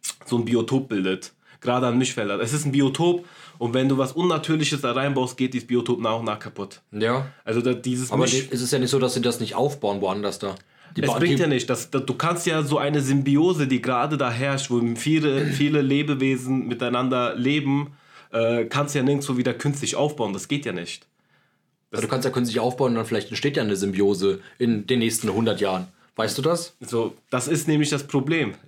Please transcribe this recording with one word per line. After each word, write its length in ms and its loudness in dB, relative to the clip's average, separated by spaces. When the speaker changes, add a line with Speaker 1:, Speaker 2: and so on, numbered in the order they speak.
Speaker 1:
so 120 0
ein 80 0
Biotop 440 0
bildet. 440 -2
Gerade 280 0
an 100 2
Mischwäldern. 420 0
Es 140 -2
ist 120 -2
ein 60 0
Biotop 540 2
und 160 -2
wenn 160 4
du 80 2
was 160 0
Unnatürliches 680 0
da 100 0
reinbaust, 460 0
geht 160 -2
dieses 140 -6
Biotop 320 0
nach 200 0
und 60 -6
nach 140 -2
kaputt. 420 -12
Speaker 2:
Ja. 360 -2
Speaker 1:
Also 180 0
da, 120 0
dieses 380 -4
Speaker 2:
Aber 140 2
Speaker 1:
Misch- 220 0
Speaker 2:
die, 60 -6
es 80 -2
ist 100 -2
ja 80 2
nicht 120 0
so, 80 4
dass 160 2
sie 60 0
das 180 0
nicht 160 -4
aufbauen 440 0
woanders 400 -2
da. 160 -6
Die 60 -2
Speaker 1:
Es 60 2
Speaker 2:
ba-, 100 2
Speaker 1:
bringt 220 4
Speaker 2:
die 20 2
Speaker 1:
ja 60 4
nicht. 220 0
Das, 200 -2
das, 160 -2
du 80 0
kannst 320 -2
ja 180 2
so 140 0
eine 240 2
Symbiose, 680 4
die 140 2
gerade 360 0
da 120 0
herrscht, 400 -2
wo 120 2
viele, 520 2
viele 340 2
Lebewesen 840 0
miteinander 680 0
leben, 580 0
äh, 340 2
kannst 280 -2
ja 80 2
nirgendwo 340 0
wieder 200 0
künstlich 400 -2
aufbauen. 380 -2
Das 140 -8
geht 180 -4
ja 80 -4
nicht. 340 -10
Speaker 2:
Aber 80 -8
Speaker 1:
Das 40 -2
Speaker 2:
du 60 -2
kannst 180 -2
ja 60 0
künstlich 280 0
aufbauen 320 0
und 60 0
dann 80 -2
vielleicht 240 -2
entsteht 280 -2
ja 60 2
eine 120 0
Symbiose 680 2
in 260 2
den 140 2
nächsten 340 0
hundert 260 0
Jahren. 280 0
Weißt 180 -2
du 60 -2
das? 380 -2
Speaker 1:
So, 340 -2
das 180 -2
ist 200 0
nämlich 240 2
das 160 -2
Problem. 480 0